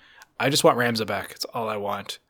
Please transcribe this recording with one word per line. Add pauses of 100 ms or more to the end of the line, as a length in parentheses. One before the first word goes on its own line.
(380)
I
just
want
Ramza
back.
It's
all
I
want.